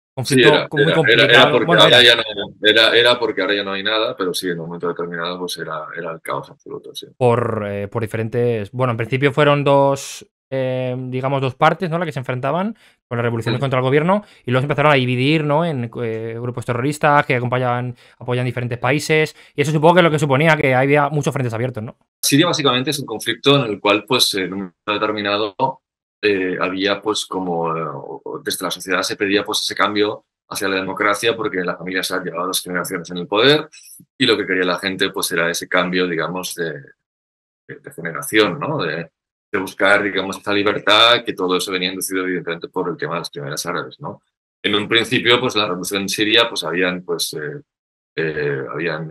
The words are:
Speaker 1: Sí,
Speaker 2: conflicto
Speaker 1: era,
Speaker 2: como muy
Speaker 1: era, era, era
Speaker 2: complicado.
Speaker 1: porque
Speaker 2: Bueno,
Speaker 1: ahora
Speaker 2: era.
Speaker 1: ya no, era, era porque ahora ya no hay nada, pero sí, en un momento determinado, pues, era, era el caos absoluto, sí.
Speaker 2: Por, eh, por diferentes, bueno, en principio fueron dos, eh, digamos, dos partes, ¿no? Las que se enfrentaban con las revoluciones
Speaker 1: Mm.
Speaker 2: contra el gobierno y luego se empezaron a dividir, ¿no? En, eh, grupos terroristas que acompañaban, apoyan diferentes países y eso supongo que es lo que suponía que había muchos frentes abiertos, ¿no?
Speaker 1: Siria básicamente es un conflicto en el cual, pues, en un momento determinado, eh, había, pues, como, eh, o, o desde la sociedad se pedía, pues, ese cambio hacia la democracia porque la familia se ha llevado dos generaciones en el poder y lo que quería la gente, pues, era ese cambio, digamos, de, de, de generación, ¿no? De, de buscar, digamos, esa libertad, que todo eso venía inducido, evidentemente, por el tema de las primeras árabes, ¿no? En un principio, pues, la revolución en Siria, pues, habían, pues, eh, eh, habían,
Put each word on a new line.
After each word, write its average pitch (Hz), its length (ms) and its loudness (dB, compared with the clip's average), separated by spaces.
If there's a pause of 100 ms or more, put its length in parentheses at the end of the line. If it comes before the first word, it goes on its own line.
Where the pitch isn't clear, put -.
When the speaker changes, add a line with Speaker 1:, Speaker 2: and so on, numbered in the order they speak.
(240)
Speaker 1:
Sí, - 120 0
Speaker 2:
conflicto 117 180 6
Speaker 1:
era, - 140 2
Speaker 2:
como 143 160 0
muy 156 80 4
Speaker 1:
era, 117 320 4
era, - 0 -
era - 0 -
Speaker 2:
complicado. 127 300 6
Speaker 1:
porque - 120 2
Speaker 2:
Bueno, - 180 6
Speaker 1:
ahora 120 180 8
Speaker 2:
era. 120 40 8
Speaker 1:
ya 120 100 8
no, 113 80 0 (380)
era, 110 360 6
era 120 220 6
porque 107 220 -2
ahora 95 140 0
ya 101 80 -2
no 98 80 -6
hay 98 100 -4
nada, 110 360 0
pero 90 160 -4
sí, 92 160 -4
en 85 100 -4
un 80 80 -10
momento 85 220 -6
determinado, 87 500 -6
pues, 90 180 -8
era, 78 300 -10 (100)
era 85 140 -8
el 80 100 -14
caos - 280 -8
absoluto, - 440 -16
sí. - 140 -16 (100)
Speaker 2:
Por, 113 480 0
eh, 101 220 -6
por 110 140 -6
diferentes, 113 720 -2
bueno, 127 200 -2
en 113 60 -4
principio 131 340 0
fueron 143 320 4
dos, 139 640 2 (220)
eh, 127 480 -2
digamos, 131 440 -2
dos 131 140 -2
partes, 165 340 0
¿no? 165 80 -2
Las 180 80 -4
que 156 60 -4
se 139 80 -8
enfrentaban 139 560 -4 (320)
con 120 100 -4
las 117 60 0
revoluciones 117 360 0
Speaker 1:
Mm. - 20 -6
Speaker 2:
contra 135 180 0
el 127 60 2
gobierno 160 380 2 (220)
y 123 60 -4
luego 127 100 2
se 139 40 0
empezaron 147 260 2
a 143 40 6
dividir, 131 500 2
¿no? 147 200 2
En, 131 240 -4 (140)
eh, 113 360 -6
grupos 123 260 -6
terroristas 143 600 2
que 139 100 0
acompañaban, 123 600 -2 (240)
apoyan 123 260 -2
diferentes 120 320 -4
países 151 560 2 (220)
y 147 60 0
eso 143 100 0
supongo 156 240 6
que 180 60 8
es - 20 6
lo 160 80 4
que 151 80 2
suponía 151 380 4
que 139 180 2
había 143 340 4
muchos 147 240 0
frentes 123 200 -2
abiertos, 113 300 -4
¿no? 120 140 -12 (240)
Speaker 1:
Siria 156 260 4
básicamente 135 420 0
es 143 100 -4
un 127 60 -8
conflicto 117 580 0
en 113 80 -2
el 95 80 -4
cual, 104 260 2
pues, 123 280 0
en 92 200 -2
un 98 60 -4
momento 98 340 -6
determinado, 104 640 -2 (680)
eh, 92 380 0
había, 95 400 -2
pues, 104 240 -2
como, 85 500 -4
eh, 82 60 -4
o, 76 420 -10
o - 220 -10
desde 101 180 -4
la 87 60 -4
sociedad 92 320 -4
se 95 140 -6
pedía, 101 280 0
pues, - 180 -4
ese - 120 -4
cambio 104 520 0 (240)
hacia 95 180 -6
la 95 80 0
democracia 101 600 0
porque 95 280 -4
la 90 120 -4
familia 92 280 -6
se 92 100 -6
ha 92 100 -4
llevado 87 240 -6
dos 92 140 -4
generaciones 87 480 -6
en 90 80 -10
el 87 100 -6
poder 135 400 4 (520)
y 123 80 2
lo 107 100 4
que 101 80 -4
quería 92 200 0
la 87 120 0
gente, 95 320 -2
pues, 92 220 -6
era 85 180 0
ese - 180 -6
cambio, 90 400 0
digamos, 87 460 -6
de, 82 200 -6 (920)
de, - 140 -16
de - 100 -18
generación, 82 680 0
¿no? 139 240 -4
De, 80 260 -6 (420)
de 101 80 -2
buscar, 101 440 2
digamos, 95 340 -4
esa - 160 -6
libertad, 104 720 4
que 98 80 -2
todo 90 240 0
eso 92 140 -6
venía 92 180 -2
inducido, 95 340 -6
evidentemente, 85 460 -6
por 90 180 -4
el 80 100 -6
tema 78 180 -6
de 85 60 -4
las 78 100 -12
primeras 73 340 -8
árabes, 85 340 -8
¿no? - 220 -14 (400)
En 104 140 2
un 101 120 0
principio, 117 520 2
pues, 123 160 -2
la 104 100 0
revolución 90 380 -4
en 95 60 -6
Siria, 110 380 2
pues, 98 160 -6
habían, 90 400 -2
pues, 82 300 -4
eh, 73 280 -10 (540)
eh, 73 560 -4
habían, 78 400 -6